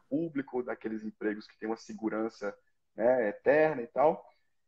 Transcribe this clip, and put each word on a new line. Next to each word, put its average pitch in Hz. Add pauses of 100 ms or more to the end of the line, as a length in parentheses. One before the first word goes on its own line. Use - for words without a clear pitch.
público, 139
daqueles 110
empregos 107
que -
tem 110
uma 110
segurança, 107 (400)
né, 120
eterna 151
e 117
tal. 151 (440)